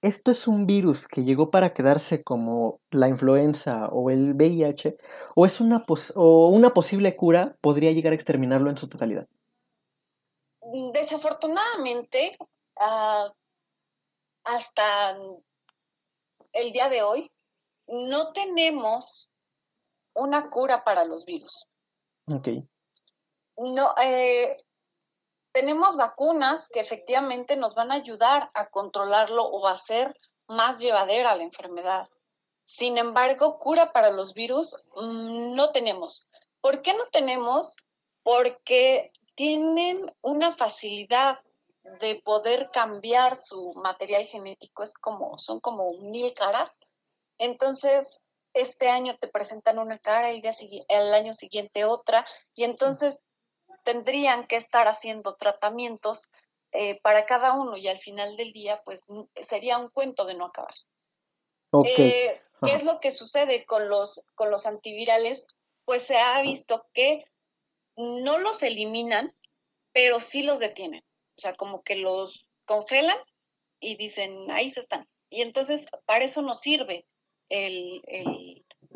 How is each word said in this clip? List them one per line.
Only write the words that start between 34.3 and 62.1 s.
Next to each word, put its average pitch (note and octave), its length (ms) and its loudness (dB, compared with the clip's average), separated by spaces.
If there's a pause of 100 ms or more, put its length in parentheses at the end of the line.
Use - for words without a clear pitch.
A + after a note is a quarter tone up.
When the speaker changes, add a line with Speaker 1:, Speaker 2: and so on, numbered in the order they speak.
Speaker 2:
virus, B3 600 -4
mm, A3+ 600 -8
no D4 180 2
tenemos. G3+ 560 -4 (340)
¿Por C#4 180 0
qué F#4 140 2
no A#4 180 -2
tenemos? B3+ 640 0 (460)
Porque B3 880 2 (220)
tienen D#4+ 760 -2 (120)
una D4+ 300 0
facilidad A#3 880 -2 (580)
de G#3+ 260 -4
poder A3+ 480 0
cambiar A#3 640 0
su F#3 380 -10
material F#3+ 500 -4
genético, G3 580 -14
es G#3+ 120 -8
como, G3+ 440 -10
son A3+ 220 -8
como G3 380 -4
mil A#3 340 -6
caras. A3 460 -2 (600)
Entonces, C4+ 840 -2 (340)
este B3+ 340 0
año B3 300 0
te A#3 100 -10
presentan A3 500 -2
una A3 200 -8
cara A#3 340 0
y A3+ 80 -10
día A3 120 -6
sigui-, G3+ 360 -16
el G#3 240 4
año G#3+ 220 2
siguiente G#3 500 -6
otra, A#3 400 2 (300)
y A#3 100 -2
entonces C4+ 640 -2 (560)
tendrían B3 640 0
que A#3 100 -4
estar A#3 320 2
haciendo G#3+ 480 -6
tratamientos, A3 880 -4 (480)
eh, G3+ 280 -4
para G#3+ 240 4
cada B3 300 2
uno, B3+ 240 -4
y G3 100 -6
al F#3+ 80 -4
final G#3 400 -10
del A3 160 -8
día, G#3 320 -6
pues, G3 240 -14
n-, G#3 180 -16 (140)
sería A3+ 380 -4
un A#3+ 100 -8
cuento C4 380 -4
de F#4 80 -10
no F4 100 -8
acabar. - 300 -14 (960)
Speaker 1:
Ok. C#3+ 180 6
Speaker 2:
Eh, C#3 540 4 (180)